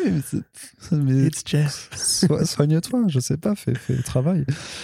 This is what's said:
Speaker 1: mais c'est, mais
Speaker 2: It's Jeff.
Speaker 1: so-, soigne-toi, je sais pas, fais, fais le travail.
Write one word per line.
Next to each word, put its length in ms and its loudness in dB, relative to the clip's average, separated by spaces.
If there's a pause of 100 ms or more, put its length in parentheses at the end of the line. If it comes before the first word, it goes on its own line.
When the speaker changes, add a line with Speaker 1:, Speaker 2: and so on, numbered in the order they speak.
Speaker 1:
mais 180 2
c'est, 200 -4 (500)
mais 340 4
Speaker 2:
It's 200 -2
Jeff. 500 0
Speaker 1:
so-, 480 2
soigne-toi, 640 2
je 120 2
sais 180 -2
pas, 160 -2
fais, 200 -2
fais 200 -2
le 80 -2
travail. 420 0 (400)